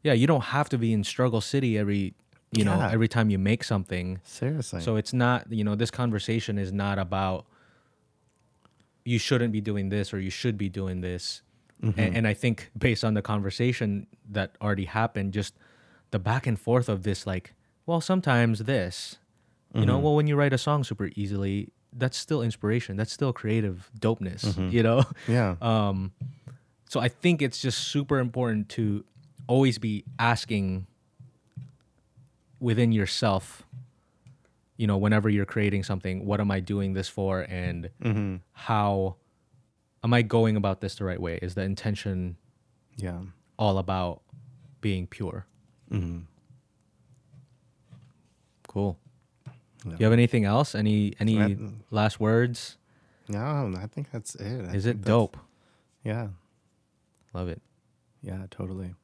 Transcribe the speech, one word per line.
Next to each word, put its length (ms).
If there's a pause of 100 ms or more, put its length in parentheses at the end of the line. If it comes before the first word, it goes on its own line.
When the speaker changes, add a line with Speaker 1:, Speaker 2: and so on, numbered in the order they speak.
Speaker 1:
Yeah, 100
you 160
don't 160
have 240
to 100
be 140
in 100
struggle 380
city 360
every, 380 (380)
you 120
know, 120
Speaker 2:
Yeah. 160
Speaker 1:
every 160
time 200
you 100
make 260
something. 580
Speaker 2:
Seriously. 580
Speaker 1:
So 140
it's 180
not, 400
you 120
know, 100
this 160
conversation 680
is 140
not 280
about 440 (1600)
you 140
shouldn't 340
be 80
doing 280
this 260
or 60
you 100
should 260
be 120
doing 320
this. 420 (400)
A-, 40
Speaker 2:
Mm-hmm. 300
Speaker 1:
and 120
I 60
think 440
based 260
on 100
the 80
conversation 840 (240)
that 320
already 220
happened, 480
just 220 (580)
the 80
back 260
and 120
forth 300
of 140
this, 240
like, 280 (300)
well, 160
sometimes 600
this, 560 (580)
you 120
know, 100
Speaker 2:
Mm-hmm. 80
Speaker 1:
well, 100
when 140
you 80
write 160
a 60
song 260
super 320
easily, 540 (220)
that's 240
still 260
inspiration. 540
That's 160
still 200
creative 680
dopeness, 460
Speaker 2:
Mm-hmm. 240
Speaker 1:
you 160
know? 180 (140)
<laughs> 100
Speaker 2:
Yeah. 340
Speaker 1:
Um, 520 (760)
so 120
I 80
think 340
it's 180
just 280
super 320
important 500
to 340 (440)
always 300
be 260 (140)
asking 680 (1700)
within 320
yourself, 760 (1120)
you 120
know, 80
whenever 320
you're 180
creating 380
something, 420
"What 140
am 100
I 80
doing 360
this 140
for? 340
And 480 (120)
Speaker 2:
Mm-hmm. 340 (160)
Speaker 1:
how 640 (880)
am 100
I 100
going 340
about 240
this 160
the 80
right 160
way? 220
Is 120
the 80
intention 760 (600)
Speaker 2:
Yeah. 240 (360)
Speaker 1:
all 220
about 440 (580)
being 260
pure?" 400 (460)
Speaker 2:
Mm-hmm. 300 (2500)
Speaker 1:
Cool. 320 (880)
Speaker 2:
Yeah. 80
Speaker 1:
Do 80
you 60
have 60
anything 320
else? 300
Any, 460
any 200
Speaker 2:
I 160 (340)
Speaker 1:
last 280
words? 580 (520)
Speaker 2:
No, 520
I 60
think 240
that's 240
it. 340
I 60
Speaker 1:
Is 100
Speaker 2:
think 120
Speaker 1:
it 20
Speaker 2:
that's 80
Speaker 1:
dope? 300 (680)
Speaker 2:
Yeah. 260 (1040)
Speaker 1:
Love 160
it. 140 (600)
Speaker 2:
Yeah, 280
totally. 540